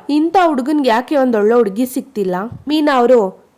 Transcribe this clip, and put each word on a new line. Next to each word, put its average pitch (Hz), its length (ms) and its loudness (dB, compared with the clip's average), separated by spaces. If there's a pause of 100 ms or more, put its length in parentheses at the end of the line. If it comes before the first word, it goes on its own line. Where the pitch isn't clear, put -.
ಇಂಥ 311 360 0
ಹುಡುಗನ್ಗೆ 285 460 0
ಯಾಕೆ 254 260 0
ಒಂದ್ 254 200 0
ಒಳ್ಳೆ 208 180 2
ಹುಡುಗಿ 233 320 0
ಸಿಕ್ತಿಲ್ಲ?" 202 480 -6 (340)
ಮೀನಾ 294 300 0
ಅವರು, 240 600 2